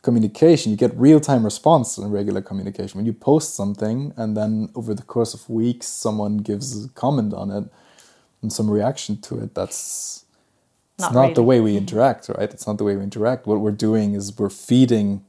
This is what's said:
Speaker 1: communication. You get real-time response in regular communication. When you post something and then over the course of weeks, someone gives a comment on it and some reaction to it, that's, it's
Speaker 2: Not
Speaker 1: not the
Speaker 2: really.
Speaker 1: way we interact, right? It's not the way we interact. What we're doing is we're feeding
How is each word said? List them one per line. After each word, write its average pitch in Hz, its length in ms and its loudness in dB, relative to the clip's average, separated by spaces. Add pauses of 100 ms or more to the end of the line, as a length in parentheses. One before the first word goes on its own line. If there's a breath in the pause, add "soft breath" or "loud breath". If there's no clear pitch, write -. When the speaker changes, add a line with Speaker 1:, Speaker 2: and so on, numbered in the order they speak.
Speaker 1:
communication. 120 680 4
You 101 40 0
get 123 200 2
real-time 139 480 6
response 135 520 2
in 104 140 -6
regular 101 320 -2
communication. 98 560 -8
When 107 80 -4
you 117 60 -2
post 151 420 2
something 107 600 -4
and 110 200 -4
then 107 380 -2
over 113 200 -6
the 101 80 -8
course 117 300 -2
of - 160 -18
weeks, 120 380 -2
someone 104 520 -4
gives 107 480 -6
a - 40 -16
comment 117 420 -2
on 98 180 -8
it 101 140 -6 (760 soft breath)
and 107 100 -6
some 107 180 -2
reaction 104 520 -2
to 117 200 -10
it, 104 120 -12
that's, - 680 -10 (760)
it's 185 60 -4
Speaker 2:
Not 143 100 -2
Speaker 1:
not 135 200 4
the 123 60 4
Speaker 2:
really. 120 200 6
Speaker 1:
way 107 120 2
we 101 40 0
interact, 104 520 0
right? - 240 -4
It's - 140 -14
not 104 120 -4
the 104 60 -2
way 101 120 0
we 98 60 -6
interact. 110 440 -4
What 104 140 0
we're 107 120 0
doing 107 420 0
is 101 240 -8
we're 101 120 -2
feeding 113 800 2